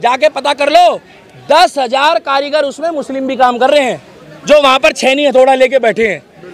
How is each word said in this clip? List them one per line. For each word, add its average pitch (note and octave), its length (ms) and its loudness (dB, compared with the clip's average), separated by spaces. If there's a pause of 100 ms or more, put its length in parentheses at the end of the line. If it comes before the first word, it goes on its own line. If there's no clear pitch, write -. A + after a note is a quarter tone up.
जाके B3+ 280 0
पता C#4+ 260 -4
कर C#4+ 140 -2
लो, D#4 320 2 (520)
दस E4+ 260 2
हजार C4+ 400 0
कारीगर C#4+ 440 -2
उसमें C#4+ 280 -6
मुस्लिम C4+ 360 -8
भी C4 100 -6
काम B3 220 0
कर C4 120 2
रहे D4 120 2
हैं, G3 200 -4 (440)
जो D4 160 4
वहाँ C4+ 160 2
पर D#4 140 2
छैनी C4+ 320 -2
हथौड़ा C4 300 4
लेके C4 240 0
बैठे A3 300 0
हैं। D#3 140 -8 (320)